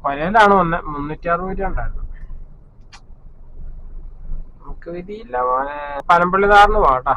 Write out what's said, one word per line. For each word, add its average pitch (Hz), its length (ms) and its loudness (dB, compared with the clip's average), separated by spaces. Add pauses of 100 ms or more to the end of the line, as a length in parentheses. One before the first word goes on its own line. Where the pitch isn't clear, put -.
വലയിലാണ് 190 480 4
വന്നെ. 175 280 2
മുന്നൂറ്റി 151 460 -8
അറുപത് 185 320 -4
രൂപ 190 80 -2
ഉണ്ടായിരുന്നു. - 360 -4 (2500)
നമുക്ക് - 260 -12
വിധിയില്ല 208 520 -8
മോനെ. 285 680 -2
പനമ്പള്ളി 180 380 4
താറിന് 208 280 8
പോകട്ടാ. 135 420 2